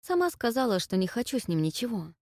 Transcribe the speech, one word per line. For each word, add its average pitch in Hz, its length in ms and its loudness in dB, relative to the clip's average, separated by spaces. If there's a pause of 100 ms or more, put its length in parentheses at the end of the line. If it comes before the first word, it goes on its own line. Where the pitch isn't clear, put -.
Сама 359 300 2
сказала, 233 480 0
что - 180 -2
не 185 100 4
хочу 247 320 -2
с - 100 -4
ним 160 140 2
ничего. 165 520 -4 (160)